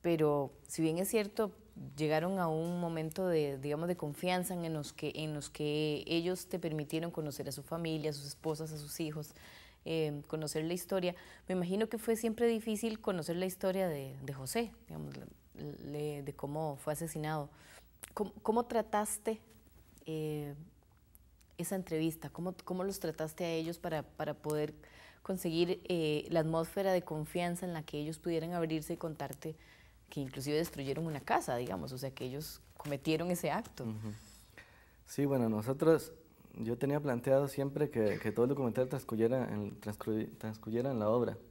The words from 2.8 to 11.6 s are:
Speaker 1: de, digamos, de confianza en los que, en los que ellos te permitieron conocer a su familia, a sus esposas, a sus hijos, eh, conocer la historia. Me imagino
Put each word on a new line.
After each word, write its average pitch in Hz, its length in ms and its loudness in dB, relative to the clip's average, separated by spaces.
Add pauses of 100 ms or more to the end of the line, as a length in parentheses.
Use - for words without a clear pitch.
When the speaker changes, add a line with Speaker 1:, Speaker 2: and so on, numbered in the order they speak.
Speaker 1:
de, 147 320 2
digamos, 147 300 -2
de 175 80 0
confianza 180 580 0
en 170 180 -2
los 151 200 -4
que, 151 240 -4
en 156 180 -4
los 143 160 -6
que 151 560 0
ellos 170 400 0
te 180 140 -4
permitieron 160 500 -2
conocer 151 380 -4
a 139 40 -6
su 139 120 -8
familia, 160 460 -2
a - 20 -4
sus 143 160 -8
esposas, 156 420 -4
a 156 80 -8
sus 147 220 -8
hijos, 151 320 -4 (520)
eh, 151 440 0
conocer 156 380 -2
la 170 60 0
historia. 180 440 0 (320)
Me 185 80 0
imagino 190 320 2